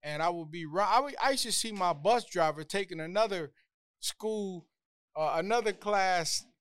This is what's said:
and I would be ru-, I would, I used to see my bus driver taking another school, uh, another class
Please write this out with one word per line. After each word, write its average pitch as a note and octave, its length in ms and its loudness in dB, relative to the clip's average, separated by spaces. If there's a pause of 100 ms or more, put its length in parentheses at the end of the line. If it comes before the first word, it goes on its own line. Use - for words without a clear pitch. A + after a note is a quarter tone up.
and D3+ 180 -4
I E3 60 2
would E3+ 240 -4
be E3+ 140 -8
ru-, D#3 160 0
I G#3 180 6
would, C#4 240 -4
I C4+ 80 4
used C4+ 120 0
to A#3 100 -4
see A3+ 180 -2
my F#3 220 0
bus G3+ 320 2
driver D#3 400 0
taking F#3+ 340 -4
another F3+ 540 0 (480)
school, G#3 680 -6 (480)
uh, D3+ 220 0
another G#3+ 340 0
class F#3+ 720 0 (160)